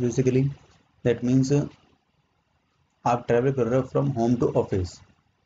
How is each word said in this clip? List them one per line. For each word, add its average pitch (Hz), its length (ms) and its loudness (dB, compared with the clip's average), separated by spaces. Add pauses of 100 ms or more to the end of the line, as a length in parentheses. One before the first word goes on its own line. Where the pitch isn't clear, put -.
basically, 127 480 0 (560)
that 120 200 0
means 135 440 2 (1400)
आप 120 220 -2
ट्रैवल 123 260 0
कर 127 140 -2
रहे 131 140 0
हो 131 60 -4
from 139 300 -2
home 117 260 0
to 139 140 0
office, 95 420 -4 (480)